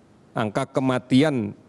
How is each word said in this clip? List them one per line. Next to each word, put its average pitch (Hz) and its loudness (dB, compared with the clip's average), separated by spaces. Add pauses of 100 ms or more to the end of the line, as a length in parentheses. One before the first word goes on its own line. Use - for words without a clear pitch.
(340)
angka 123 -4
kematian 131 0 (120)